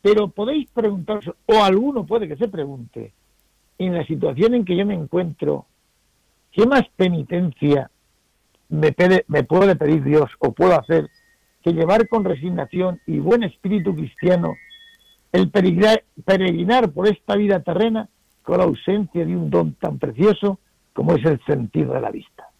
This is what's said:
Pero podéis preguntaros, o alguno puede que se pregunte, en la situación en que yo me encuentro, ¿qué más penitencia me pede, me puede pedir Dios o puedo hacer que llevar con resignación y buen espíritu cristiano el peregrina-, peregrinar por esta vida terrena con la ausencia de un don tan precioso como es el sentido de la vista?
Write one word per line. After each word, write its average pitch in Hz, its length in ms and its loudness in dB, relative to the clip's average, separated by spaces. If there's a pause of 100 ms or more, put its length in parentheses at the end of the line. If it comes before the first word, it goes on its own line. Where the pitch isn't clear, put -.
Pero 208 280 2
podéis 262 400 -4
preguntaros, 208 680 -4 (100)
o 220 160 4
alguno 208 440 2
puede 196 240 -2
que 147 80 -10
se 226 100 -2
pregunte, 135 640 -10 (640)
en 180 160 -4
la 170 120 -4
situación 160 480 0
en 240 100 0
que 180 140 -2
yo 196 80 0
me 208 80 -2
encuentro, 160 720 -6 (840)
¿qué 208 140 2
más 262 300 2
penitencia 160 960 0 (800)
me 151 220 0
pede, 180 360 2
me 147 160 0
puede 185 320 4
pedir 151 280 0
Dios 143 260 2 (100)
o 127 120 0
puedo 170 280 4
hacer 156 300 0 (540)
que 170 100 0
llevar 190 340 2
con 220 160 0
resignación 175 840 -4
y 156 140 -4
buen 220 240 2
espíritu 185 520 -4
cristiano 165 600 -2 (760)
el 180 200 2
peregrina-, 196 500 4 (220)
peregrinar 190 680 0
por 180 160 -2
esta 202 280 -2
vida 202 260 0
terrena 214 480 -2 (340)
con - 160 0
la 180 40 2
ausencia 170 600 -2
de 175 100 -4
un 165 140 -4
don 165 240 0
tan 147 260 -8
precioso 196 600 0 (340)
como 160 220 0
es 131 100 -2
el 156 200 0
sentido 127 480 -4
de 131 80 -4
la 110 100 -6
vista? - 380 -18 (100)